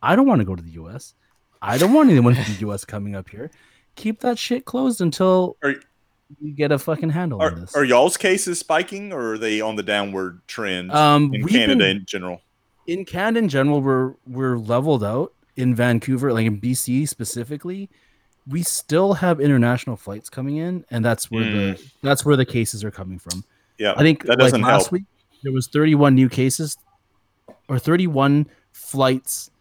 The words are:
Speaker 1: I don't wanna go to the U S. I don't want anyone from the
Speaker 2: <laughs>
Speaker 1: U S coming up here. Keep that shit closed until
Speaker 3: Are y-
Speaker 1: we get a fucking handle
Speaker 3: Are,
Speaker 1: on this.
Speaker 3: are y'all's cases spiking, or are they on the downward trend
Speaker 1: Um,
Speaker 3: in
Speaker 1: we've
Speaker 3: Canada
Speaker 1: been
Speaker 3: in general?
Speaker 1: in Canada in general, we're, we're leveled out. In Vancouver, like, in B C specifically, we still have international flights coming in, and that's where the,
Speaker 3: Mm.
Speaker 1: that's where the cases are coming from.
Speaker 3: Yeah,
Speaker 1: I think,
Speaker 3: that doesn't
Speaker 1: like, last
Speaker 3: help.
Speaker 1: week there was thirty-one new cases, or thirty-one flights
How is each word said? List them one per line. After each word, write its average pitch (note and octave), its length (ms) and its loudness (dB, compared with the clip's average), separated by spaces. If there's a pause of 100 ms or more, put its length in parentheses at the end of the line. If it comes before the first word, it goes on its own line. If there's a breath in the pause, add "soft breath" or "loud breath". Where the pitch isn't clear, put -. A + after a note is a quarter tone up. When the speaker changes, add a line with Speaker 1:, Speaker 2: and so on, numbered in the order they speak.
Speaker 1:
I D3 140 2
don't C4+ 100 6
wanna E3+ 180 4
go F#2 100 -6
to F2 80 -12
the E2 100 -18
U E2 160 -16
S. A#2 260 -18 (460)
I G#2 160 -2
don't F3+ 160 4
want D4+ 180 8
anyone B2 260 6
from A#2+ 80 -2 (100)
the F#2+ 60 -10
Speaker 2:
<laughs> - 0 -
Speaker 1:
U G#2 120 -6
S G2+ 120 -8
coming G2+ 320 -10
up F#2+ 120 -12
here. A#2+ 220 -14 (460 soft breath)
Keep A3 240 -6
that A#3+ 180 -2
shit B3 260 -4
closed B3+ 360 -2
until F#3 640 2
Speaker 3:
Are C#3+ 60 2
y- C#3 40 -2 (680)
Speaker 1:
we D3+ 120 -10
get D3 180 0
a D3 80 2
fucking D#3+ 320 -2
handle D#3 320 -2
Speaker 3:
Are, D#3 100 2
Speaker 1:
on E2 80 -12
this. F2 140 -16
Speaker 3:
are D3 100 4
y'all's C3 320 4
cases F#3 440 -2
spiking, F#3+ 520 -4
or A#2+ 220 -6
are A2 40 -8
they G#2+ 220 -2
on A2 140 -4
the G#2 80 -6
downward F#2+ 640 -4
trend F#2 460 -8
Speaker 1:
Um, D3 420 4
Speaker 3:
in B2+ 80 -2
Speaker 1:
we've E3 100 -2
Speaker 3:
Canada B3+ 320 2
Speaker 1:
been F#3+ 140 2
Speaker 3:
in F#2+ 80 -14
general? F2+ 340 -10 (460)
Speaker 1:
in F3+ 180 -6
Canada G#3+ 360 -2
in G#3+ 80 2
general, C#3 340 2
we're, C3 320 0 (140)
we're B2+ 280 -2
leveled A#2+ 480 0
out. A#2+ 280 -4 (240)
In B2+ 180 0
Vancouver, B2 580 0
like, A2+ 140 2
in G#2+ 120 0
B A#2 140 -2
C B2+ 320 -2
specifically, D3 840 -10 (560)
we D3+ 160 -6
still F#3 520 0
have E3+ 260 0
international B2 560 2
flights G2+ 340 -14
coming C#3 260 -8
in, E3+ 340 -6
and A#2 140 -2
that's A2+ 280 -2
where A2+ 120 -2
the, A2 60 -4 (240)
Speaker 3:
Mm. - 160 -20 (120)
Speaker 1:
that's C#3 220 0
where D3 120 4
the C3 100 2
cases A2 380 -4
are G#2+ 80 -8
coming F#2 260 -12
from. F2+ 240 -12 (340)
Speaker 3:
Yeah, G#2 200 0
Speaker 1:
I C#3+ 60 4
think, D#3+ 240 4
Speaker 3:
that A#2+ 120 2
doesn't B2+ 240 6
Speaker 1:
like, A#2 100 4
last G2+ 120 4
Speaker 3:
help. - 80 -6
Speaker 1:
week F#3+ 120 -4 (380)
there C3+ 100 -4
was C3 140 -2
thirty-one D3 480 4
new C3 140 6
cases, C3 480 -2 (920)
or C3 100 -2
thirty-one D3 680 2 (260 soft breath)
flights - 800 -4 (100)